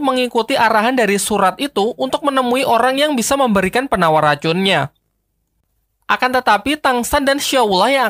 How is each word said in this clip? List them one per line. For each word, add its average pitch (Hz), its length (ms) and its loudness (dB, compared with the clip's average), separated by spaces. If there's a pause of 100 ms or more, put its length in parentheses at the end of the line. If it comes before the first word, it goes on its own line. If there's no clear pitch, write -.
mengikuti 254 480 -2
arahan 226 400 2
dari 214 240 0
surat 190 400 0
itu 247 400 -4
untuk 262 240 -4
menemui 262 480 0
orang 247 320 2
yang 302 160 0
bisa 220 180 -2
memberikan 233 540 0
penawar 156 400 2
racunnya. 165 640 0 (1120)
Akan 254 320 0
tetapi, 247 400 0
Tang 254 240 0
San 285 240 -2
dan 277 160 0
Xiaowu 220 400 0
lah 214 80 2
yang 269 220 0